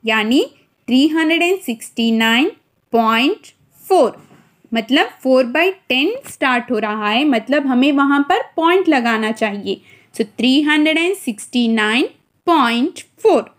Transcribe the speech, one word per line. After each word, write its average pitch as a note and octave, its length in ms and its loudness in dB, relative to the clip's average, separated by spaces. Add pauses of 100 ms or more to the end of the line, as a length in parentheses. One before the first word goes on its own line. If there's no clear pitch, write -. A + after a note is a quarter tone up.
यानी A3 400 0 (440)
थ्री C4 200 2
हंड्रेड D#4+ 340 0
एंड F#4 180 0
सिक्सटी A3+ 520 -4
नाइन A3+ 380 2 (420)
पॉइंट A#3 540 0 (380)
फ़ोर, D4+ 320 2 (560)
मतलब B3 360 0 (140)
फ़ोर C4 240 2
बाई D#4 240 0 (180)
टेन E4 260 0 (140)
स्टार्ट B3 420 -2
हो A#3 80 -2
रहा G#3+ 300 -4
है, A#3 160 0
मतलब C#4 420 0
हमें B3+ 260 2
वहाँ C#4+ 360 2
पर G4 140 0 (140)
पॉइंट E4+ 320 2
लगाना A#3 440 0
चाहिए। G3+ 480 -6 (340)
So - 100 -4 (120)
three C4 280 2
hundred D4+ 340 2
and F4+ 200 -2
sixty-nine A3+ 880 -2 (380)
point C4 580 0 (140)
four। F4 240 2 (160)